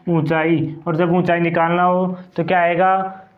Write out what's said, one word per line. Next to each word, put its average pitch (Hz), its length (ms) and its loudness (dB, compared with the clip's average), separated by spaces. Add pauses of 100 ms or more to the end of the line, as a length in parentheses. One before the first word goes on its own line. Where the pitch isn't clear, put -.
(100)
ऊंचाई। 160 640 0 (120)
और 165 100 -2
जब 175 180 0
ऊंचाई 175 260 2
निकालना 170 440 0
हो 180 220 2 (300)
तो 170 80 -2
क्या 185 160 0
आएगा? 185 640 0 (140)